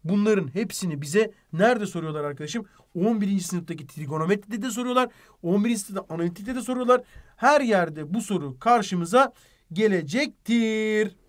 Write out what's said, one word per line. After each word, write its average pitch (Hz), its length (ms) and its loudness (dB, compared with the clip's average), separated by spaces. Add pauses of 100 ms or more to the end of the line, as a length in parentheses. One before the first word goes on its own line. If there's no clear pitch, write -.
Bunların 196 500 0
hepsini 175 480 -4
bize 202 300 0 (220)
nerede 208 320 2
soruyorlar 160 380 -6
arkadaşım? 151 420 -8 (300)
On 208 260 0
birinci 196 220 0
sınıftaki 170 440 -8
trigonometride 175 720 -4
de 254 100 -6
soruyorlar. 247 380 0 (340)
On 202 220 2
birinci 233 140 0
sınıfta 196 340 -10
analitikte 175 420 -4
de 254 60 -4
soruyorlar. 254 400 2 (340)
Her 285 260 6
yerde 165 520 0
bu 220 80 0
soru 143 380 -4
karşımıza 226 760 2 (400)
gelecektir. 220 1400 0 (140)